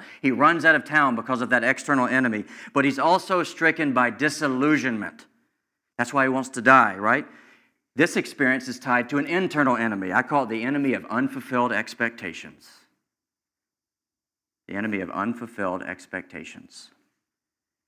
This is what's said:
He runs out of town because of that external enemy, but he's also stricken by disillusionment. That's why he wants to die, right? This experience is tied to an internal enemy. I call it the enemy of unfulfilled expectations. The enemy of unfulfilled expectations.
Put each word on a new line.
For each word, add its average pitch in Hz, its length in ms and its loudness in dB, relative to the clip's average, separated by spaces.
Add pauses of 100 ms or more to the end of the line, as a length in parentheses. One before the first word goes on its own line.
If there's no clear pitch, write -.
(200)
He 135 120 2
runs 147 340 4
out 160 80 8
of 143 100 2
town 143 320 2
because 117 260 -4
of 120 100 -2
that 120 120 4
external 131 440 2
enemy, 117 380 0 (280)
but 139 120 4
he's 135 120 0
also 175 460 2
stricken 160 500 0
by 123 160 4
disillusionment. 131 1160 -2 (720)
That's 120 120 -2
why 139 120 2
he 131 60 2
wants 131 200 -2
to 127 140 -8
die, 120 320 8
right? 113 320 0 (680)
This 175 220 2
experience 131 500 -2
is 120 120 -8
tied 123 300 0
to 143 100 0
an 143 80 -4
internal 151 500 0
enemy. 101 340 -2
I 117 120 2
call 139 220 0
it 107 40 -12
the 113 140 -4
enemy 139 300 0
of 92 120 -6
unfulfilled 123 680 -2
expectations. 107 960 -8 (2000)
The 87 60 -14
enemy 104 280 -6
of 87 100 -8
unfulfilled 98 720 -6
expectations. - 1080 -14 (1000)